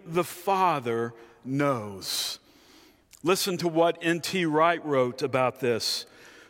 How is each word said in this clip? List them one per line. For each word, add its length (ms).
the 180
Father 880
knows. 920
Listen 360
to 100
what 320
N 200
T 260
Wright 380
wrote 380
about 380
this. 460